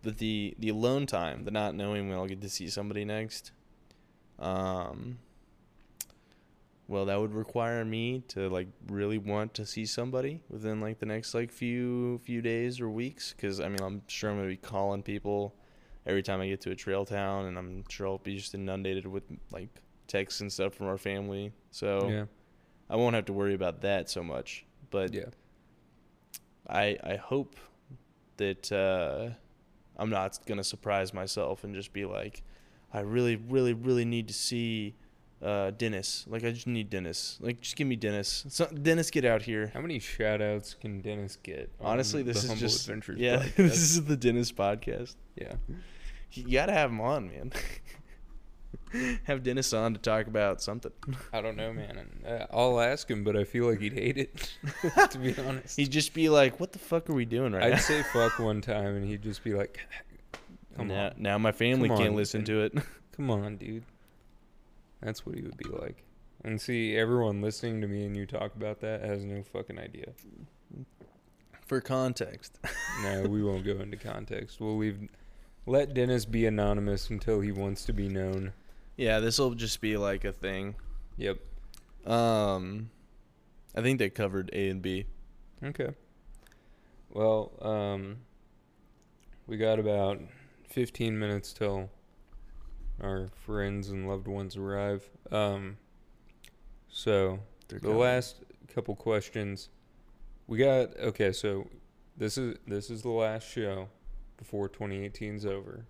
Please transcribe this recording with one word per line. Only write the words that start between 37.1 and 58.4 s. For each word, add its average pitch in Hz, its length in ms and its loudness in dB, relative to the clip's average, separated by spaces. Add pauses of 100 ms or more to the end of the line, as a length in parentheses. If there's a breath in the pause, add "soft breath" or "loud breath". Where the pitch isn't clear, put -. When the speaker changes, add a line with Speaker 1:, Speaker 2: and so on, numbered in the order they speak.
Speaker 1:
Like, 120 200 -4
just - 160 -8
give 147 100 0
me 127 100 2
Dennis. 104 520 -2
So, 165 180 0
Dennis, 156 440 4
get 143 140 2
out 113 180 6
here." 107 260 0
Speaker 2:
How - 120 -6
many 156 200 -4
shout 107 420 0
outs 104 320 0
can 101 260 -8
Dennis 101 360 -6
get 78 420 -8
on - 140 0
Speaker 1:
Honestly, 131 320 2
this 117 140 0
Speaker 2:
the 104 60 2
Speaker 1:
is 127 40 -2
Speaker 2:
Humble 110 120 0
Speaker 1:
just, 113 280 0
Speaker 2:
Adventures 107 320 -6
Speaker 1:
yeah, 123 160 6
<laughs> 135 60 4
Speaker 2:
podcast? 131 140 -2
Speaker 1:
this 180 220 10
is 165 280 6
the 147 100 4
Dennis 120 360 4
podcast. 107 600 0 (220)
Speaker 2:
Yeah. - 200 -8 (760 loud breath)
Speaker 1:
You 123 180 -6
gotta 147 220 4
have 151 180 4
him 110 100 -2
on, 120 280 0
man. 78 280 -8
<laughs> - 60 -4 (1600 loud breath)
Have 135 180 0
Dennis 127 300 2
on 113 220 2
to 104 60 -6
talk 110 280 2
about 104 340 2
something. 117 300 -6 (200)
<laughs> 127 200 -8
Speaker 2:
I 113 80 0
don't 110 160 -4
know, 110 160 -4
man. - 540 -8
Uh, 117 260 -2
I'll 120 280 6
ask 127 300 2
him, 104 140 0
but 104 120 6
I 104 80 6
feel 120 240 4
like 110 120 4
he'd 107 120 0
hate 127 260 2
it, - 340 -4 (300)
<laughs> 359 280 8
to - 80 -6
be 127 180 2
honest. 131 400 -4
Speaker 1:
He'd 139 140 4
just 151 240 2
be 160 140 6
like, 143 320 8
"What 180 120 -2
the 185 60 -12
fuck 165 320 -2
are - 20 4
we 127 120 4
doing 117 280 0
right 95 120 4
Speaker 2:
I'd 117 80 8
Speaker 1:
now?" 113 60 8
Speaker 2:
say 151 260 4
fuck 117 340 4
one 107 220 2